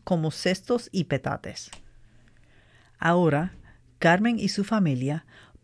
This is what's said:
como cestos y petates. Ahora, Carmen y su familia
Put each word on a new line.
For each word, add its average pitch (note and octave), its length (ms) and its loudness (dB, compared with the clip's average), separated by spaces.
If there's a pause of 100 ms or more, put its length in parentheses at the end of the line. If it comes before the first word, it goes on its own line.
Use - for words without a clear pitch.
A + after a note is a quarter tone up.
como D#3+ 260 0
cestos G#3 640 -4
y - 120 -2
petates. - 680 -6 (1300)
Ahora, E3 540 2 (440)
Carmen G#3 400 4
y G3 120 0
su G3+ 120 -2
familia D3 640 0 (380)